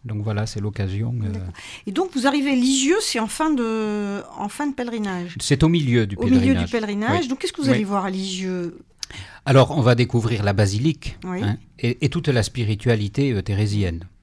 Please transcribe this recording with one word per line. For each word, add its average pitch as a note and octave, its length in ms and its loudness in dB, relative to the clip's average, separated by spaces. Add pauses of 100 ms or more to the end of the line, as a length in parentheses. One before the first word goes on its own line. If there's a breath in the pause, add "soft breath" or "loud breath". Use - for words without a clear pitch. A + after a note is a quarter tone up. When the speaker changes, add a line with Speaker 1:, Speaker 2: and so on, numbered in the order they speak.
Speaker 1:
Donc G#2 180 -6
voilà, G#2+ 220 -2
c'est G#2 160 -6
l'occasion, G2+ 520 -4 (100)
euh. G#2 60 -4
Speaker 2:
D'accord. F#2 180 -6 (380 loud breath)
Et G#3 60 -8
donc F#4 240 -2
vous B3 100 0
arrivez C#4 260 2
à C4+ 40 2
Lisieux, C4+ 460 2
c'est B3 180 -4
en A3 80 -2
fin D#4 260 -2
de, G#3+ 680 -2 (160)
en G3+ 100 -6
fin D4 200 -6
de C#4 60 -4
pèlerinage. G#3 680 -6
Speaker 1:
C'est C#3 200 2
au D#3+ 60 6
milieu B2+ 400 4
du G2+ 80 -6
Speaker 2:
Au - 80 -4
milieu B3+ 160 4
du - 60 4
Speaker 1:
pèlerinage. - 260 2
Speaker 2:
pèlerinage. A3 520 0
Speaker 1:
Oui. C4 40 -4
Speaker 2:
Donc C4 120 -4
qu'est-ce F4 120 -6
que E4 100 -10
vous C4+ 60 0
Speaker 1:
Oui. C4 80 4
Speaker 2:
allez G#3+ 80 0
voir G3 220 -2
à F#3+ 40 -2
Lisieux ? F#3 680 -6 (680 loud breath)
Speaker 1:
Alors, C3 260 6
on C3 100 2
va B2 140 6
découvrir A#2 480 2
la G2+ 100 2
basilique, G#2+ 720 2
Speaker 2:
Oui. F#3 180 -4
Speaker 1:
hein, G2+ 140 0 (220)
et, B2 260 -2
et - 40 2
toute - 200 -2
la A#2 140 2
spiritualité, A2 920 0
euh, G2 80 0
thérésienne. G2 640 0 (180)